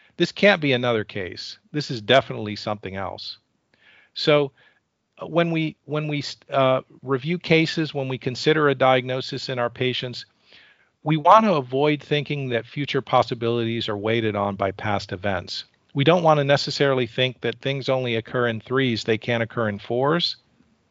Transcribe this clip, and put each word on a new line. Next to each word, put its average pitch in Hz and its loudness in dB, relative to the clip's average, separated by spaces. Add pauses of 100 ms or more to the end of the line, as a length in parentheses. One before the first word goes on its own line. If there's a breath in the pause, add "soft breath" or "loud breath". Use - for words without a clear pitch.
(160 soft breath)
This 170 0
can't 196 4
be 143 2
another 120 0
case. - -10 (140)
This 147 -6
is 123 -6
definitely 113 2
something 104 -8
else. 95 -10 (800 soft breath)
So, 147 2 (680 soft breath)
uh, 92 -12
when 165 0
we, 160 -2 (100)
when 151 -6
we, 147 -4 (280)
uh, 131 2 (200)
review 135 -4
cases, 160 0
when 135 -4
we 131 -6
consider 151 2
a 139 2
diagnosis 131 0
in 131 -6
our 120 0
patients, 127 -6 (760 soft breath)
we 151 0
want 185 8
to 196 4
avoid 139 0
thinking 143 -4
that 117 -2
future 143 -4
possibilities 117 0
are 107 -4
weighted 110 0
on 101 0
by 98 0
past 101 -4
events. 95 -6 (300)
We 139 0
don't 170 6
want 156 6
to 143 2
necessarily 139 2
think 127 -2
that 117 -4
things 135 -4
only 127 0
occur 120 -2
in 113 -2
threes, 127 0
they 110 0
can't 117 -2
occur 113 -2
in 101 -4
fours. 139 -2 (540)